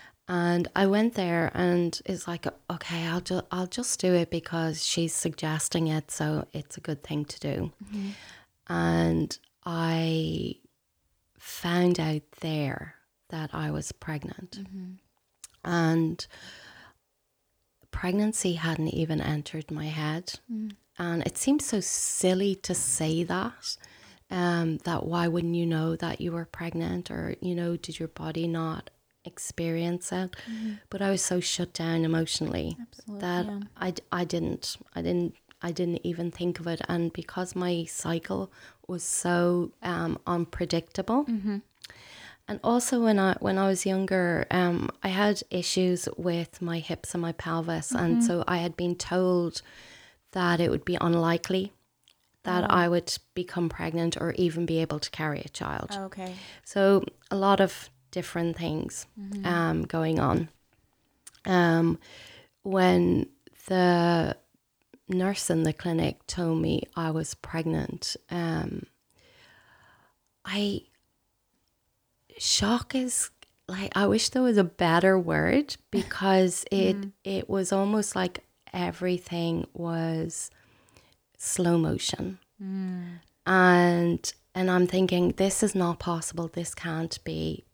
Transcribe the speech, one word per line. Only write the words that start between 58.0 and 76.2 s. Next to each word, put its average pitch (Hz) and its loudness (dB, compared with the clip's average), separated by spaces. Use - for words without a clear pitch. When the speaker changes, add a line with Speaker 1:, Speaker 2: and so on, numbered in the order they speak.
Speaker 1:
different 170 -4
things, 160 -6
Speaker 2:
Mm-hmm. 196 -8
Speaker 1:
um, 165 2
going 160 0
on. 160 0
Um, 170 4
when 180 4
the 175 4
nurse 190 0
in 165 2
the 156 2
clinic 165 -2
told 165 -2
me 160 0
I 165 -2
was 160 -4
pregnant, 160 -4
um, 165 -4
I, 202 -2
shock - 0
is, 254 -2
like, 190 -6
I 202 4
wish 214 4
there 254 2
was 240 6
a 190 8
better 175 6
word 170 2
Speaker 2:
<laughs> - -14
Speaker 1:
because 190 2